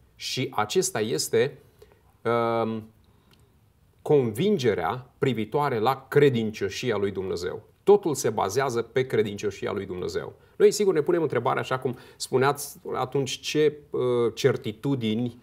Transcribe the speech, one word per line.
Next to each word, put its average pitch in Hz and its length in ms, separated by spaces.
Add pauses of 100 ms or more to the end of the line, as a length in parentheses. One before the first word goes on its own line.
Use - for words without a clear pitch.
(140)
Și - 400
acesta 185 460
este, 123 580 (1040)
um, 110 200 (1200)
convingerea 123 1160
privitoare 127 600
la 131 300
credincioșia 113 880
lui 101 140
Dumnezeu. 90 520 (200)
Totul 196 320
se 127 160
bazează 113 520
pe - 240
credincioșia 107 640
lui 98 140
Dumnezeu. 90 460 (240)
Noi, 208 140
sigur, 196 240
ne 156 60
punem 165 220
întrebarea, 131 380
așa 127 180
cum 127 180 (200)
spuneați, 135 600 (180)
atunci 127 360
ce, 151 480 (120)
uh, 117 100 (340)
certitudini 120 1080